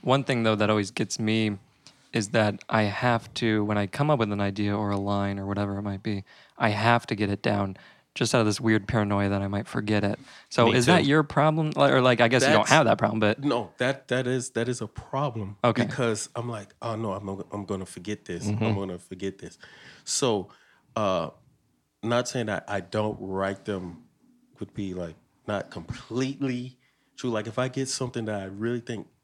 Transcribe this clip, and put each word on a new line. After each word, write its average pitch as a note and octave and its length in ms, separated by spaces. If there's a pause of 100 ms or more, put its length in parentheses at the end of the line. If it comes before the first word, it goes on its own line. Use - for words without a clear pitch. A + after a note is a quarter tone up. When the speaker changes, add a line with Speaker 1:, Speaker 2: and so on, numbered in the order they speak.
Speaker 1:
one C3 220
thing A#2+ 200
though A2 120
that G#2 140
always G#2 220
gets - 280
me A2 380 (540)
is G#2+ 180
that G#2 400
I A2 140
have A#2 520
to, G#2+ 300
when G#2 120
I G2+ 80
come C#3+ 240
up D3 80
with G#2+ 140
an G2+ 100
idea G2+ 340
or G#2 140
a G2+ 80
line G2+ 400
or G2 80
whatever G2+ 320
it G2+ 60
might G2+ 180
be, G2+ 220 (340)
I A#2 120
have A2+ 360
to - 100
get G2+ 140
it G2+ 140
down G2+ 340 (380)
just - 180
out B2+ 80
of G#2+ 60
this G#2 120
weird A2 280
paranoia G2+ 420
that G2 140
I G2 40
might G2+ 200
forget G#2 360
it. G2+ 140 (320)
So A#2+ 160
Speaker 2:
Me A2+ 80
Speaker 1:
is B2 140
that E3 160
Speaker 2:
too. C#3 40
Speaker 1:
your D3+ 140
problem? D#3 540
Like, C#3+ 180
or, C3 80
like, B2 180
I A#2 80
guess A#2+ 140
you C#3 100
don't G#2+ 100
Speaker 3:
That's G#2+ 100
Speaker 1:
have D3 140
that A2 120
problem, A2 220
but G#2+ 240
Speaker 3:
No, A#2+ 340
that, C3 300
that B2+ 180
is, B2 260
that A#2 160
is A#2+ 140
a G#2+ 60
problem. A#2 760
Speaker 1:
Okay. A#2 220
Speaker 3:
Because A2+ 500
I'm A#2+ 140
like, G#2 320
"Oh A#2 140
no, A2 180
I'm G2+ 140
gonna, G2 160 (100)
I'm G2+ 120
gonna F#2+ 200
forget G2 400
this. F2 220
Speaker 2:
Mm-hmm. A2 180
Speaker 3:
I'm A2 100
gonna F#2+ 220
forget F#2+ 400
this." - 220 (440)
So, G#2+ 460 (460)
uh, F#2+ 340 (720)
not A#2+ 260
saying A#2+ 200
that G2+ 200
I G2+ 120
don't G#2+ 420
write F#2+ 440
them F2+ 380 (560)
would - 140
be, F#2+ 220
like, E2+ 200 (320)
not G2+ 220
completely B2+ 1080 (360)
true. B2+ 140
Like, G#2+ 160
if A2+ 140
I B2+ 80
get B2+ 220
something A#2+ 360
that G#2+ 160
I F#2+ 40
really A2 340
think A2+ 280 (160)